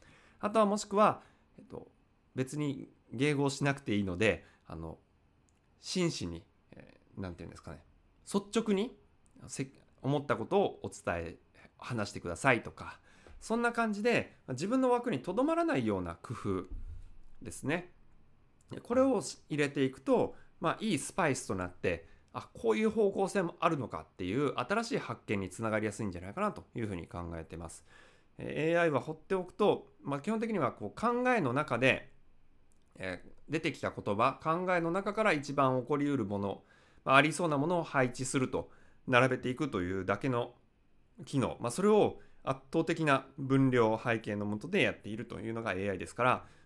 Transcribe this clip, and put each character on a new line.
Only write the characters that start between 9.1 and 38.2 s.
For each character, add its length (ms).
せ-、 200
思 200
っ 40
た 120
こ 100
と 140
を 240
お 60
伝 120
え、 220
話 340
し 20
て 80
く 80
だ 80
さ 160
い 100
と 80
か、 300
そ 160
ん 60
な 100
感 200
じ 100
で、 340
ま 60
あ、 20
自 120
分 140
の 100
枠 200
に 100
と 120
ど 120
ま 100
ら 100
な 120
い 100
よ 120
う 40
な 200
工 120
夫 300
で 100
す 120
ね。 280
で、 100
こ 140
れ 60
を 220
入 80
れ 120
て 160
い 60
く 100
と、 340
ま 100
あ、 100
い 140
い 40
ス 140
パ 160
イ 80
ス 100
と 80
な 120
っ 40
て、 380
あ、 200
こ 180
う 60
い 80
う 60
方 200
向 180
性 140
も 180
あ 80
る 100
の 100
か 240
っ 40
て 80
い 120
う 200
新 280
し 80
い 60
発 280
見 140
に 100
つ 120
な 80
が 80
り 80
や 60
す 100
い 40
ん 60
じ 60
ゃ 20
な 100
い 40
か 60
な 120
と 120
い 60
う 60
ふ 60
う 40
に 100
考 300
え 80
て 120
ま 120
す。 160
え 320
ー、 20
エ 40
ー 40
ア 60
イ 40
は 100
放 120
っ 40
て 200
お 80
く 100
と、 340
ま 140
あ、 40
基 100
本 100
的 120
に 60
は 140
こ 240
う 40
考 300
え 100
の 120
中 260
で、 340
え 280
ー、 60
出 120
て 120
き 80
た 120
言 240
葉、 260
考 320
え 60
の 100
中 240
か 80
ら 100
一 200
番 280
起 60
こ 100
り 120
う 80
る 80
も 160
の、 220
ま 80
あ、 40
あ 60
り 100
そ 140
う 20
な 80
も 120
の 100
を 60
配 220
置 180